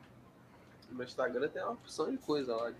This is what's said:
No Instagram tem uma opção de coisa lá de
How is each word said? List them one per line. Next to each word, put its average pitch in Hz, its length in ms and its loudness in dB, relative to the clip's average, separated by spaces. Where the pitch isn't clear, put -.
No 123 120 -4
Instagram 123 440 2
tem - 160 -4
uma 117 80 0
opção - 400 -2
de - 60 0
coisa 139 380 2
lá 117 140 0
de 117 100 -8